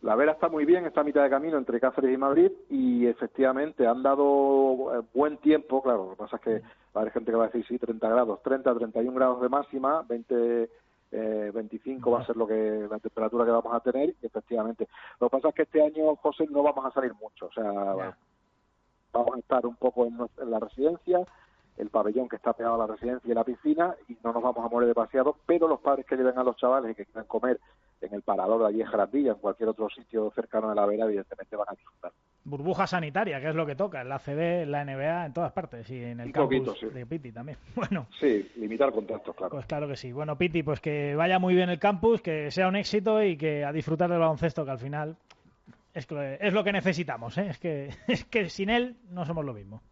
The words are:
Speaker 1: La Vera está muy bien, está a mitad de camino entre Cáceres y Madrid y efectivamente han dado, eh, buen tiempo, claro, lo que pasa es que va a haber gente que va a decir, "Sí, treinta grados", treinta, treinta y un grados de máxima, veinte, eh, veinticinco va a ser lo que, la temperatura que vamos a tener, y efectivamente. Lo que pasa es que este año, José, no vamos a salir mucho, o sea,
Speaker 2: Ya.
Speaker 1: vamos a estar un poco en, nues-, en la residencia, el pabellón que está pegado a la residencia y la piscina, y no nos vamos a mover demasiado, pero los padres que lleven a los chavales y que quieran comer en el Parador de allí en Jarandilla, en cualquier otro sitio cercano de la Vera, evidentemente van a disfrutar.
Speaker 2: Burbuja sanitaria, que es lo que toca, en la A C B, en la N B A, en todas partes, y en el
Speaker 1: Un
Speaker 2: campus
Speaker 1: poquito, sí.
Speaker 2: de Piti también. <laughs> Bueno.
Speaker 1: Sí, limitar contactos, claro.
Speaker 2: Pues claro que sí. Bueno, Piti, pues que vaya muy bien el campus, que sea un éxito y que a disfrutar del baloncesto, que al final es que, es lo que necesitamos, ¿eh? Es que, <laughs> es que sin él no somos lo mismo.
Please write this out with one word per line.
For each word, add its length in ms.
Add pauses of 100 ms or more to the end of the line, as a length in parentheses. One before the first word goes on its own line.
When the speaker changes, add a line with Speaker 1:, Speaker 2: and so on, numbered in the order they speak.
Speaker 1:
La 140
Vera 160
está 180
muy 160
bien, 220
está 140
a 20
mitad 180
de 80
camino 300
entre 200
Cáceres 320
y 60
Madrid 320 (220)
y 340
efectivamente 800
han 160
dado, 1000
eh, 40 (100)
buen 240
tiempo, 460
claro, 220
lo 60
que 40
pasa 220
es 40
que 180
va 60 (300)
a 60
haber 120
gente 180
que 60
va 60
a 60
decir, 180
"Sí, 100
treinta 320
grados", 320
treinta, 320
treinta 300
y 40
un 60
grados 300
de 60
máxima, 600
veinte, 640 (400)
eh, 420
veinticinco 560
va 120
a 40
ser 100
lo 120
que, 420
la 80
temperatura 480
que 60
vamos 240
a 60
tener, 380
y 60
efectivamente. 640 (320)
Lo 100
que 80
pasa 120
es 60
que 80
este 200
año, 320
José, 340
no 140
vamos 200
a 80
salir 220
mucho, 320
o 60
sea, 120 (320)
Speaker 2:
Ya. 220 (960)
Speaker 1:
vamos 220
a 40
estar 280
un 80
poco 320
en, 100
nues-, 240
en 80
la 100
residencia, 600 (580)
el 120
pabellón 380
que 100
está 160
pegado 220
a 120
la 60
residencia 380
y 40
la 80
piscina, 520 (120)
y 160
no 100
nos 80
vamos 240
a 40
mover 180
demasiado, 580
pero 220
los 120
padres 280
que 80
lleven 240
a 40
los 140
chavales 340
y 40
que 100
quieran 220
comer 320 (420)
en 140
el 80
Parador 380
de 60
allí 140
en 60
Jarandilla, 460
en 40
cualquier 320
otro 200
sitio 440
cercano 360
de 60
la 120
Vera, 180
evidentemente 500
van 140
a 40
disfrutar. 380 (320)
Speaker 2:
Burbuja 440
sanitaria, 520
que 100
es 60
lo 120
que 80
toca, 260
en 80
la 60
A 40
C 140
B, 300
en 80
la 100
N 140
B 120
A, 200
en 60
todas 180
partes, 400
y 120
en 160
el 80
Speaker 1:
Un 60
Speaker 2:
campus 280
Speaker 1:
poquito, 140
sí. 120
Speaker 2:
de 180
Piti 260
también. 360
<laughs> 80
Bueno. 320 (120)
Speaker 1:
Sí, 380
limitar 340
contactos, 440
claro. 160
Speaker 2:
Pues 160
claro 200
que 80
sí. 160
Bueno, 240
Piti, 280
pues 180
que 340
vaya 220
muy 160
bien 160
el 80
campus, 460
que 260
sea 180
un 80
éxito 480
y 140
que 260
a 80
disfrutar 380
del 100
baloncesto, 460
que 60
al 80
final 360 (800)
es 140
que, 340
es 120
lo 100
que 80
necesitamos, 680
¿eh? 120
Es 100
que, 300 (100)
<laughs> 80
es 180
que 240
sin 220
él 240 (160)
no 140
somos 200
lo 80
mismo. 260 (120)